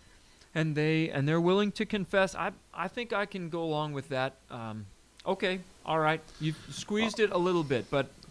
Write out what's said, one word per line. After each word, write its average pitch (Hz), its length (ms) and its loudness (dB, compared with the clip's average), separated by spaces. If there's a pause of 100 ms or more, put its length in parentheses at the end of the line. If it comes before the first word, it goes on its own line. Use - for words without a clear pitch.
(540)
and 160 200 2
they, 160 360 2
and 143 180 0
they're 165 120 4
willing 196 320 4
to - 120 -2
confess, 196 500 2
I, 170 180 -4 (200)
I 170 160 -4
think 233 240 -8
I 202 140 0
can 185 240 -8
go 170 120 -4
along 151 300 -2
with 139 160 -6
that. 131 280 -2 (140)
Um, 110 360 -10 (400)
okay, 185 340 0 (240)
all 156 160 0
right, 156 200 2 (200)
you've 156 160 0 (140)
squeezed 214 500 -2
it 208 100 4
a 190 80 2
little 175 240 4
bit, 131 280 -2
but 139 180 0 (220)